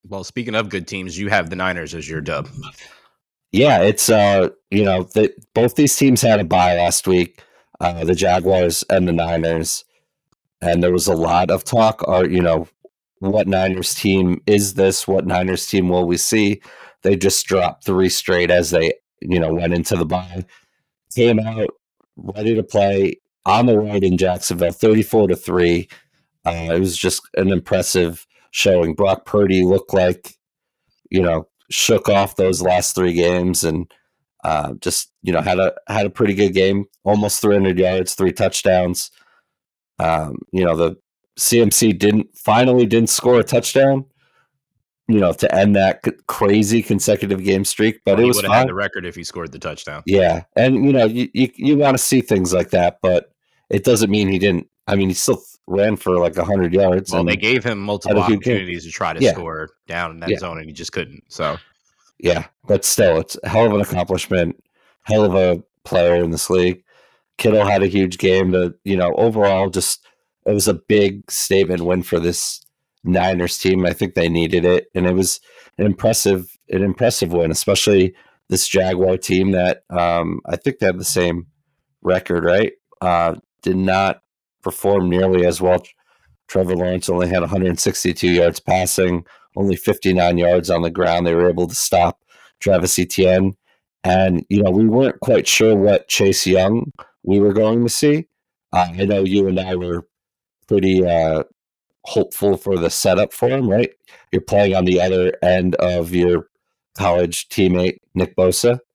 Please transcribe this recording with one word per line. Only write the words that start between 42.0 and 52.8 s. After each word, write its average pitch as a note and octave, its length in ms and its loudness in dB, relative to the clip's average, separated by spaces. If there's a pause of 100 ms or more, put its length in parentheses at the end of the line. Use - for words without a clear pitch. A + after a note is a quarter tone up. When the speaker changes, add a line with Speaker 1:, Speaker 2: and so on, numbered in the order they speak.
Speaker 2:
finally B2 480 2
didn't A2 240 2
score B2 300 2
a G#2 40 2
touchdown, C3+ 640 0 (1000)
you G#2+ 120 4
know, F2+ 140 2
to - 220 -2
end G2+ 200 4
that F#2+ 280 2
c-, A#2+ 80 -2 (160)
crazy G#2+ 560 2
consecutive G2+ 600 -2
game G2 200 0
streak, - 400 -2
but G2 140 2
Speaker 1:
Well, - 20 0
Speaker 2:
it A#2 40 4
Speaker 1:
he B2 40 4
Speaker 2:
was B2 100 2
Speaker 1:
would G2+ 80 -4
have G2 80 0
had A#2 80 4
Speaker 2:
fine. C3 60 0
Speaker 1:
the F#2 60 -6
record F#2+ 320 -6
if E2+ 100 -12
he F2 80 -16
scored E2 280 -12
the - 80 -18
touchdown. D2+ 460 -12
Speaker 2:
Yeah, F2 380 2 (120)
and, B2+ 300 2
you C#3+ 60 4
know, B2+ 140 2
you, A#2 280 -4
you, B2 220 0
you C#3+ 220 0
wanna C3+ 200 2
see C3 240 0
things F#2 320 -2
like F2 180 -2
that, F2 300 0